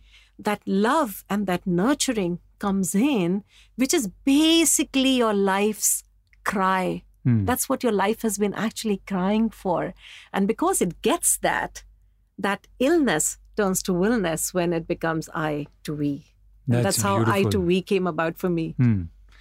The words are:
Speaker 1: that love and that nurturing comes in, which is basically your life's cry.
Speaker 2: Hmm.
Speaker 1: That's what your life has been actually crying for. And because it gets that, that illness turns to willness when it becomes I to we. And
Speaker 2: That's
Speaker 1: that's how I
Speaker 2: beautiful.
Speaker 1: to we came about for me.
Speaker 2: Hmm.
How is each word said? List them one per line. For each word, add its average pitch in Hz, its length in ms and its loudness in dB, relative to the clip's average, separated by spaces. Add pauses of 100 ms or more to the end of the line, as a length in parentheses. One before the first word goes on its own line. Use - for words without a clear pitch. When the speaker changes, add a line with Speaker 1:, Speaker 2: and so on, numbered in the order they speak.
(380)
Speaker 1:
that 208 260 -4
love 233 640 0
and 202 200 -2
that 175 180 -2
nurturing 196 720 0 (220)
comes 196 340 -2
in, 196 480 2 (340)
which 254 160 0
is 269 160 0 (160)
basically 277 960 4
your 226 160 2
life's 202 680 0 (400)
cry. 185 580 -2 (220)
Speaker 2:
Hmm. 113 200 2
Speaker 1:
That's 247 240 -2
what 262 140 -4
your 233 100 0
life 202 300 0
has 202 160 -2
been 202 160 0
actually 214 520 -4
crying 202 440 0
for. 175 420 -4 (400)
And 196 140 0
because 330 340 0
it 185 220 -4
gets - 360 2
that, - 440 -4 (560)
that 196 280 -4 (120)
illness 254 580 2 (180)
turns 190 280 0
to 190 100 -2
willness 180 640 0
when 175 180 0
it 165 160 -4
becomes 165 460 -4
I 151 320 -4 (180)
to 156 100 -6
we. 143 300 -4 (420)
And 120 180 2
Speaker 2:
That's 117 120 0
Speaker 1:
that's 110 60 -2
how 101 140 2
I 113 80 2 (180)
Speaker 2:
beautiful. 104 100 2
Speaker 1:
to 196 80 0
we 180 220 0
came 185 240 0
about 165 320 -4
for 185 100 -4
me. 165 300 -4
Speaker 2:
Hmm. 113 240 2 (380)